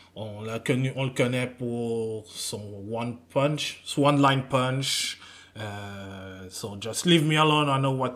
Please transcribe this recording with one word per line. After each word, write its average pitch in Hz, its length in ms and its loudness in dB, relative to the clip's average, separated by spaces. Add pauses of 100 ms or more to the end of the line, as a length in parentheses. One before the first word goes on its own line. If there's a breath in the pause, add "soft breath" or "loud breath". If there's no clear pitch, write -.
(160 loud breath)
on 107 260 -10
l'a 113 160 -4
connu, 127 380 0
on 135 80 0
le 131 60 -2
connaît 123 360 0
pour 117 840 -4
son 104 500 -10 (100)
one 117 220 -4 (180)
punch, 147 520 0
son 143 220 2
one 143 140 6
line 135 300 6
punch, 131 680 0 (360 loud breath)
euh, 98 920 -10
son 101 300 -8
just 110 260 -4
leave 170 180 8
me 156 140 2
alone, 151 300 4
I 135 100 2
know 135 140 2
what 127 240 0